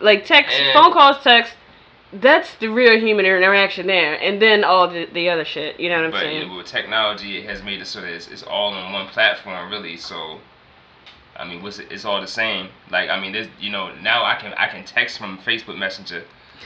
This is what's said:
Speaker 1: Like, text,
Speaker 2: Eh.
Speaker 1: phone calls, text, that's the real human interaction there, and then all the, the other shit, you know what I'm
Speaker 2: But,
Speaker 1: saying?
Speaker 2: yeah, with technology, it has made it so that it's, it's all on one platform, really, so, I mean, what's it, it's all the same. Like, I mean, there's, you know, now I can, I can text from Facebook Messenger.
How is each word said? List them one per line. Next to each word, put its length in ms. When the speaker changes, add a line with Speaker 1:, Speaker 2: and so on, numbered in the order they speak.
Speaker 1:
Like, 240
text, 340
Speaker 2:
Eh. 140
Speaker 1:
phone 200
calls, 300
text, 300
that's 420
the 140
real 300
human 260
interaction 640
there, 340
and 200
then 220
all 260
the, 220
the 180
other 140
shit, 360
you 100
know 80
what 80
I'm 60
Speaker 2:
But, 100
Speaker 1:
saying? 280
Speaker 2:
yeah, 60
with 120
technology, 720
it 100
has 140
made 180
it 60
so 120
that 140
it's, 160
it's 140
all 300
on 200
one 140
platform, 640
really, 260
so, 420
I 80
mean, 160
what's 180
it, 120
it's 140
all 160
the 60
same. 420
Like, 200
I 100
mean, 140
there's, 140
you 100
know, 320
now 220
I 120
can, 180
I 140
can 180
text 320
from 220
Facebook 380
Messenger. 460